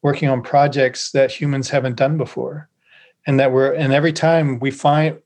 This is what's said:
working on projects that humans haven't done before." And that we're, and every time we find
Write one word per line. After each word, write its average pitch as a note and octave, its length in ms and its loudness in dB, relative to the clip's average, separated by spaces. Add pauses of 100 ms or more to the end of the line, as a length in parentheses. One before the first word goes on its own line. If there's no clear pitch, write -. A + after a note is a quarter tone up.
working C#3+ 260 0
on B2+ 140 0
projects C#3 720 0
that C3+ 180 2
humans C#3 400 -4
haven't B2+ 240 -2
done C#3 240 0
before." C3 500 -8 (560)
And C3+ 140 2
that C3+ 140 2
we're, C3+ 200 2
and C#3 200 0
every D3+ 200 2
time D#3 460 0
we C3+ 140 -2
find D3+ 540 0